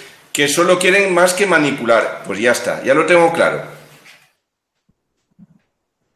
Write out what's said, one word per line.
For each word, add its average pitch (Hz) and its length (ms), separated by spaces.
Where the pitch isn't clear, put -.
que 143 140
solo 175 280
quieren 190 360
más 180 200
que 202 120
manipular. 131 800
Pues 98 140
ya 117 120
está, 82 320
ya 127 100
lo 156 120
tengo 170 260
claro. 82 320